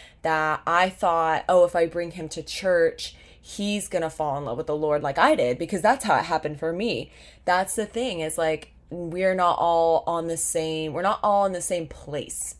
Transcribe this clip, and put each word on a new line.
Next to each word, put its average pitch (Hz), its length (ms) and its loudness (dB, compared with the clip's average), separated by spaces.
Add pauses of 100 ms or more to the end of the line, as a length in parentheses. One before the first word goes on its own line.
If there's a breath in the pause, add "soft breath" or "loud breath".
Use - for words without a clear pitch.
(240 loud breath)
that 156 440 0
I 180 220 4
thought, 165 580 0
"Oh, 180 160 8
if 175 100 2
I 170 120 4
bring 170 260 -6
him 165 180 -10
to 160 140 -10
church, - 720 0 (260 loud breath)
he's 208 460 -4
gonna 165 220 -2
fall 147 280 -4
in 143 60 -6
love 120 140 -6
with 151 100 -6
the 151 80 -2
Lord 151 280 0
like 139 140 -2
I 277 180 6
did," 123 220 0
because 170 240 -4
that's 247 220 4
how 180 140 4
it 107 80 2
happened 156 340 -2
for 165 140 -2
me. 175 400 -4 (320 loud breath)
That's 185 300 2
the 214 100 -2
thing, 226 340 -6
is, 156 180 -4
like, 160 360 -2 (160)
we're 175 440 -2
not 180 240 2
all 165 480 4
on 165 220 -2
the 165 80 -4
same, 160 560 -4
we're 165 100 -4
not 196 220 0
all 202 220 4
in 190 80 -2
the 175 80 -6
same 170 260 -4
place - 720 -10